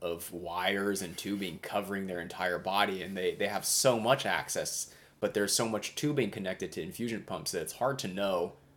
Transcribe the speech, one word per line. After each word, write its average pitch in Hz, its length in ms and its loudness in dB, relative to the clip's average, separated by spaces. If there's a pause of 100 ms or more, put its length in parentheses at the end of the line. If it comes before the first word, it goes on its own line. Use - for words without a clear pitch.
of 85 300 -4
wires 95 680 0
and 87 160 -6
tubing 98 440 -4
covering 98 460 -2
their 90 140 -4
entire 87 380 -2
body, 95 440 2
and 95 140 -6
they, 90 180 2
they 98 120 0
have 98 180 -2
so 123 340 6
much 123 280 4
access, - 680 -2 (260)
but 104 140 0
there's 101 220 2
so 113 140 4
much 107 260 -2
tubing 139 360 2
connected 92 420 -4
to 90 100 -4
infusion 107 440 -4
pumps 87 260 -6
that 87 100 0
it's - 120 -6
hard 135 260 0
to 110 80 -4
know 92 440 2 (240)